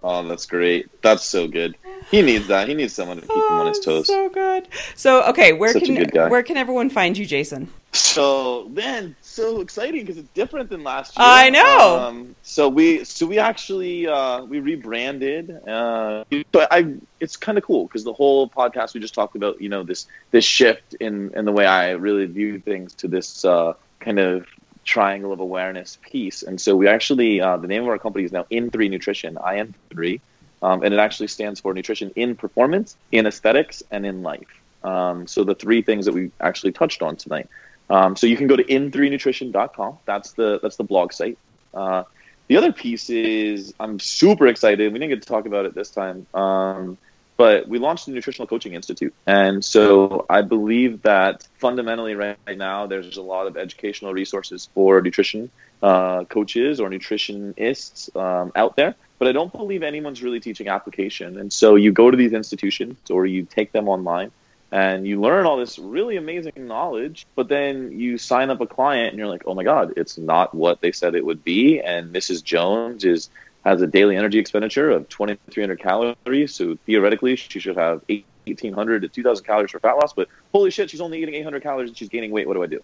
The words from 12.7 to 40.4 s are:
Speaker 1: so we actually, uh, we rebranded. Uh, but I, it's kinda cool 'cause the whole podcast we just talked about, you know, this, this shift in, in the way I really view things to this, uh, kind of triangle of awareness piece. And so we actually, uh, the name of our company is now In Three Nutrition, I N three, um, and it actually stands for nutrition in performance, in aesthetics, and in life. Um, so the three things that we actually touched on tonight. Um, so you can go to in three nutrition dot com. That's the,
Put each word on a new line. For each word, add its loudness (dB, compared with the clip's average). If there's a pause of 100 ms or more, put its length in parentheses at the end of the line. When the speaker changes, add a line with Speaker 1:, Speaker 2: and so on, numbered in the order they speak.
Speaker 1:
so -4
we 0
actually, -4
uh, -2
we -8
rebranded. -6
Uh, -4 (260)
but 4
I, 2 (260)
it's -10
kinda -2
cool 0
'cause -10
the -8
whole 2
podcast -4
we -10
just -10
talked -4
about, -4
you -10
know, -6
this, -10 (240)
this 6
shift 2
in, -8
in -6
the 0
way 4
I 4
really -2
view -6
things -8
to -10
this, -6
uh, 2 (280)
kind -2
of 0 (400)
triangle 0
of -8
awareness -8
piece. -10
And -10
so 2
we 6
actually, 2
uh, 0
the -8
name -4
of -4
our -2
company -6
is -8
now -6
In -4
Three -2
Nutrition, -8
I -4
N -8 (160)
three, -6 (420)
um, 0
and 2
it 2
actually 0
stands -10
for -6
nutrition -8
in -2
performance, -2 (160)
in 4
aesthetics, 0 (100)
and -8
in -8
life. -10 (340)
Um, -4
so 0
the 0
three 0
things 0
that 0
we -4 (100)
actually -2
touched -2
on -4
tonight. -10 (420)
Um, 4
so 4
you 6
can 0
go 6
to 2
in 2
three 2
nutrition -4
dot -2
com. -8
That's -6
the, 0